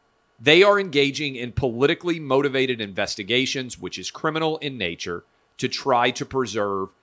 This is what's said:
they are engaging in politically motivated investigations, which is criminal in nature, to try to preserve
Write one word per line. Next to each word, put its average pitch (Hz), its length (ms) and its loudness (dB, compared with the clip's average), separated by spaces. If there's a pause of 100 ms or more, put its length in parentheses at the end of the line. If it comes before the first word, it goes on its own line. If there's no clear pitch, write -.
(400)
they 151 240 8
are 202 160 6
engaging 139 560 0
in 120 160 -8
politically 147 680 0
motivated 131 600 0
investigations, 110 1000 -4
which 90 200 -10
is 90 100 -10
criminal 160 500 -4
in 135 180 -8
nature, 87 460 -6 (340)
to 131 100 -2
try 123 440 2
to 135 140 -8
preserve 101 640 -4 (140)